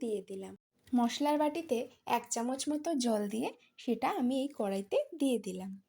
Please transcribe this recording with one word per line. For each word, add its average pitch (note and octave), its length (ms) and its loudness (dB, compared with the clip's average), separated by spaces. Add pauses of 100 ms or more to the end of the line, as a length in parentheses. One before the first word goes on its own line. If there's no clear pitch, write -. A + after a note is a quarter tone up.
দিয়ে G#3+ 180 -2 (100)
দিলাম। F#3+ 240 -10 (440)
মশলার C#4+ 440 4
বাটিতে D4+ 360 0 (400)
এক A3+ 60 -2 (100)
চামচ B3 280 -2 (100)
মতো D4+ 180 -2 (160)
জল G#3+ 180 2 (100)
দিয়ে B3+ 160 -4 (340)
সেটা B3 240 0 (120)
আমি B3+ 240 2
এই C#4+ 140 -2
কড়াইতে G3 400 0 (220)
দিয়ে C4 260 4
দিলাম। F#3 260 -6 (180)